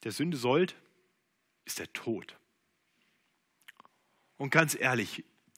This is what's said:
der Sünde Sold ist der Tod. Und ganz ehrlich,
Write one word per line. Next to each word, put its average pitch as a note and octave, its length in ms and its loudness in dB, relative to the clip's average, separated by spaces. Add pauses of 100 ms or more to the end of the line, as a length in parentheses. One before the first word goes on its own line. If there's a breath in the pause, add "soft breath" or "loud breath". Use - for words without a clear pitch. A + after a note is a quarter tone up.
der A2+ 80 -4
Sünde D#3 240 0
Sold C3 400 2 (880)
ist - 160 -10
der E2+ 120 -10
Tod. - 460 -6 (2000)
Und C#3 140 -4
ganz D#3+ 280 4
ehrlich, B2 460 0 (340)